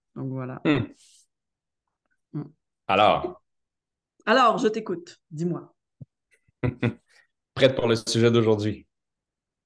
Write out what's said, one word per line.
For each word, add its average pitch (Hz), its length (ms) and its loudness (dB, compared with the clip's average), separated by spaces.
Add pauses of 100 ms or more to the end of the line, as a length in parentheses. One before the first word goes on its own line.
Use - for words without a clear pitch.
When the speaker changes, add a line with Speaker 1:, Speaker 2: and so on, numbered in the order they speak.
(160)
Speaker 1:
donc 135 140 -10
voilà. 127 340 -10
Speaker 2:
Hmm. 139 220 0 (1500)
Speaker 1:
Hmm. 147 160 -12 (400)
Speaker 2:
Alors. 98 520 2 (840)
Speaker 1:
Alors, 226 320 4
je 226 100 0
t'écoute. 214 520 -8 (100)
Dis-moi. 160 420 -8 (880)
Speaker 2:
<laughs> 123 400 -4 (520)
Prête - 200 4
pour 120 140 -2
le 113 80 2
sujet 117 340 2
d'aujourd'hui ? 107 560 0 (800)